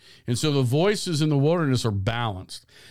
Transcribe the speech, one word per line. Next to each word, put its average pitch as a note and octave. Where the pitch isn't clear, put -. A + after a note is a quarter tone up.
And B2
so D3+
the C#3
voices D#3+
in D#3
the C#3+
wilderness C#3+
are A2+
balanced. G2+